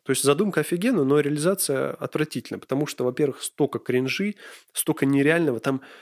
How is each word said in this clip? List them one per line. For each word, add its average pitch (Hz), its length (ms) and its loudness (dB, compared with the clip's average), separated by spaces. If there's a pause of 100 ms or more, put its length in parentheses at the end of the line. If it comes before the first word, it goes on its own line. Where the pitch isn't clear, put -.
То - 80 -4
есть 127 120 0
задумка 156 380 2
офигенная, 180 440 0
но 147 160 4
реализация 143 720 -2
отвратительная, 139 680 -6
потому 143 280 -2
что, - 180 -4
во-первых, 131 360 0
столько - 380 -2
кринжи, 131 560 -2 (380)
столько - 320 0
нереального. 139 560 2
Там 131 200 -2 (200)